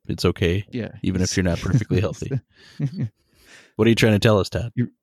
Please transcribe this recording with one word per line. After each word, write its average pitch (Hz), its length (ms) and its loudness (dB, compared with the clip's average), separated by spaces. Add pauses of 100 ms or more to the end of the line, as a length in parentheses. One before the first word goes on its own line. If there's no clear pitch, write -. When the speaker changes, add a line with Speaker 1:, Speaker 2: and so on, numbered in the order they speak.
Speaker 1:
it's - 180 -4
okay? 87 460 0
Speaker 2:
Yeah. 113 220 -10 (100)
Speaker 1:
Even 92 180 -2
if - 160 -2
you're 92 60 0
not 85 160 0
perfectly 95 420 0
healthy? - 380 -6 (400)
Speaker 2:
<laughs> 139 320 -6 (640)
Speaker 1:
What 107 120 2
are - 20 6
you 113 60 6
trying 110 180 4
to 104 60 4
tell 107 200 4
us, 92 100 -2
Todd? 113 260 -6
Speaker 2:
You're, 123 140 -2 (140)